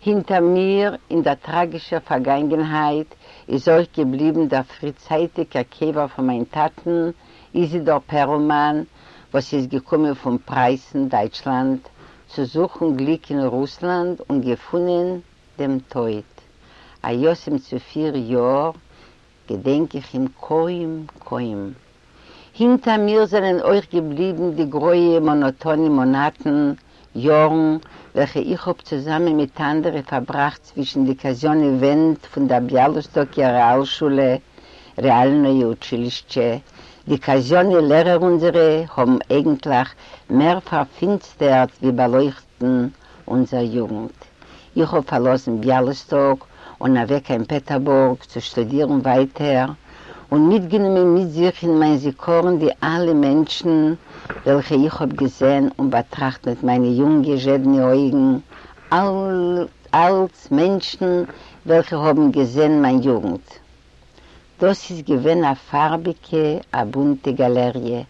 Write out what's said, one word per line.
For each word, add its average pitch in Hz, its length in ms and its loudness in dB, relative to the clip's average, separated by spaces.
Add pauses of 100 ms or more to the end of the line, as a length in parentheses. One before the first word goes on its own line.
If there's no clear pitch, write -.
הינטער 196 360 0
מיר 190 560 0 (140)
אין 165 120 -2
דער 143 120 0
טראגישער 165 640 -6
פארגאנגענהייט 151 1120 -2 (340)
איז 127 200 -2
אויך 170 200 4 (100)
געבליבן 151 500 0
דער 131 140 -2
פריצייטיקער 156 1000 -6
קעבער 151 460 -4
פון 131 180 -6
מיין 123 180 -2
טאטן, 165 680 -4 (440)
איזידאר 160 520 0
פערלמאן, 147 760 0 (520)
וואס 139 200 -4
איז 135 120 -2
געקומען 143 480 -2
פון 123 300 -4
פרייסן, 131 640 -2
דייטשלאנד, 127 680 -2 (500)
צו - 160 -6
זוכן 160 520 -4
גליק 151 340 -4
אין 143 100 -2
רוסלאנד 170 800 -4 (100)
און 139 100 0
געפונען 175 760 -2 (400)
דעם 139 200 -2 (100)
טויט. 113 520 -6 (640)
א - 80 -6
יאר 143 240 0
צו 139 440 -8
פיר 151 380 -6
יאר 127 540 0 (760)
געדענק 131 480 -2
איך - 180 -14
אים 262 120 -2 (140)
קוים, 160 680 -4 (120)
קוים. 107 540 -8 (840)
הינטער 240 380 2
מיר 214 280 2
זענען 190 360 0
אויך 202 340 0
געבליבן 170 560 -2
די 156 140 -2
גרויע, 165 560 2
מאנאטאנע 151 680 0
מאנאטן, 143 840 0 (420)
יארן, 156 640 2 (380)
וועלכע - 260 -2
איך - 280 -4
האב 175 140 -4
צוזאמען 156 540 -2
מיט 147 240 -4
אנדערע 156 420 -2
פארבראכט 143 600 -4
צווישן 135 420 -4
די 131 100 0
קאזיאנע 143 520 -2
ווענט 143 600 2
פון 139 220 -2
דער 123 120 2
ביאלוסטאקער 135 920 0
ריאלשולע, 135 800 2 (640)
ריאלנע 135 500 4
אויטשילישטשע. 120 1080 -2 (520)
די 147 100 0
קאזיאנע 165 640 2
לערער 160 380 4
אונזערע 165 680 2 (120)
האבן 127 200 2 (140)
אייגנטלעך 139 640 0 (360)
מער 165 300 2
פארפינצטערט 147 1120 0 (120)
ווי 127 100 2
באלויכטן 127 960 0 (400)
אונדזער 123 340 0
יוגנט. 110 560 -6 (580)
איך 160 180 0
האב 156 80 2
פארלאזן 127 580 -2
ביאליסטאק 135 840 0 (360)
און 131 160 2
אוועק 123 340 -2
אין 117 140 -2
פעטערבורג 135 760 0
צו - 200 -12
שטודירן 131 640 -2
ווייטער 135 640 0 (640)
און 151 160 4
מיטגענומען 190 640 2
מיט 180 140 0
זיך 170 340 0
אין 170 160 2
מיין 156 180 4
זיכרון 170 640 0
די 151 100 2 (140)
אלע 165 300 0
מענטשן, 156 840 2 (520)
וועלכע 143 280 2 (100)
איך 156 160 -4
האב 143 120 -4
געזען 139 560 0 (100)
און 135 120 -2
באטראכט 127 580 -4
מיט 120 140 -6
מיינע 123 240 2
יונגע, 143 500 2
זשעדנע 135 480 2
אויגן, 135 520 2 (560)
אל-, 185 760 -2 (280)
אלץ 180 560 2
מענטשן, 180 720 0 (440)
וועלכע 165 300 2
האבן 151 340 4
געזען 147 520 2
מיין 131 200 2
יוגנט. 104 440 -2 (1120)
דאס 190 300 0
איז 170 120 -12
געווען 147 420 0
א 139 100 2
פארביקע, 160 840 -4 (360)
א 123 120 -2
בונטע 139 460 -2
גאלעריע. 123 800 0